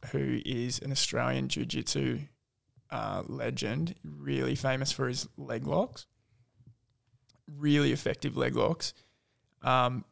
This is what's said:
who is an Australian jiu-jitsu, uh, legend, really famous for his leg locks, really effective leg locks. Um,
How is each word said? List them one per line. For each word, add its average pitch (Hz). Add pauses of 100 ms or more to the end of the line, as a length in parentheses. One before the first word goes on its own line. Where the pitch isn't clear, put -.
(120)
who 131
is 120
an 139
Australian 131
jiu-jitsu, 127 (680)
uh, 101
legend, 127
really 139
famous 135
for 131
his 127 (100)
leg 127
locks, - (1400)
really 147
effective -
leg 127
locks. - (680)
Um, 127